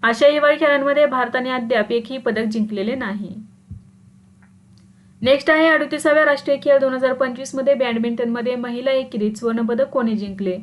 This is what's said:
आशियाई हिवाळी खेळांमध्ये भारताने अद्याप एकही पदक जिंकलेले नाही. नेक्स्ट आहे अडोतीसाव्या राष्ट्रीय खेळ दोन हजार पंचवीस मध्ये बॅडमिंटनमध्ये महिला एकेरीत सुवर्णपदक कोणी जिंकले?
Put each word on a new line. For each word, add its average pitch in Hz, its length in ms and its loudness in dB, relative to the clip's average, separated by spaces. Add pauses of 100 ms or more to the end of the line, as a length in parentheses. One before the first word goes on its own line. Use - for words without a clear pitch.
आशियाई 233 300 4
हिवाळी 294 260 4
खेळांमध्ये 285 460 4
भारताने 254 440 -2
अद्याप 233 420 -2
एकही 233 260 -4
पदक 226 260 -2
जिंकलेले 214 520 -2
नाही. 202 400 -8 (1900)
नेक्स्ट 269 280 2
आहे 320 180 6
अडोतीसाव्या 302 580 2
राष्ट्रीय 285 380 0
खेळ 277 140 6
दोन 269 160 2
हजार 254 200 0
पंचवीस 262 420 -4
मध्ये 269 180 2
बॅडमिंटनमध्ये 233 800 -2
महिला 247 360 -4
एकेरीत 247 400 -2
सुवर्णपदक 233 580 -2
कोणी 226 260 0
जिंकले? 196 480 -4